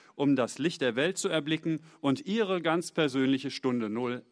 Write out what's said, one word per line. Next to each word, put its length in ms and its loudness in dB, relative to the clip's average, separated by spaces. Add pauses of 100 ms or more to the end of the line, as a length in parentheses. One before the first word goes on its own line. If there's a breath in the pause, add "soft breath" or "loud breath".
(140 loud breath)
um 200 2
das 240 0
Licht 220 -2
der 160 0
Welt 220 0
zu 100 0
erblicken 520 -2 (200 loud breath)
und 240 0
ihre 380 0
ganz 280 0
persönliche 600 2
Stunde 400 -2
Null 420 -4